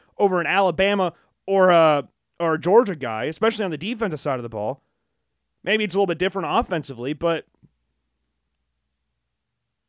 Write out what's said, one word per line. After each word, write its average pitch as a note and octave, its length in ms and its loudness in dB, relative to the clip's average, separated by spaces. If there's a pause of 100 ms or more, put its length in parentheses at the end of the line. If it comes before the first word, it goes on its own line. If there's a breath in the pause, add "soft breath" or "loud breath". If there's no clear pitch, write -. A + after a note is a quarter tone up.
(180 soft breath)
over F#3 220 2
an D#3+ 60 -4
Alabama F#3+ 680 0 (320 soft breath)
or F#3+ 240 4
a, D#3 380 4 (320)
or E3 140 0
a D#3 60 -4
Georgia G3 360 4
guy, A#2 280 -4
especially G#3 400 -2
on F#3 60 -4
the D3+ 80 -6
defensive G3+ 420 -6
side C#3 180 -4
of A#2+ 40 -8
the A#2 60 -10
ball. A2+ 340 -6 (800)
Maybe G#3+ 220 0
it's E3+ 100 -6
a G3 40 0
little G3+ 80 2
bit E3 120 -4
different F3+ 320 -2
offensively, D3+ 600 -4
but E3 340 -2 (2500)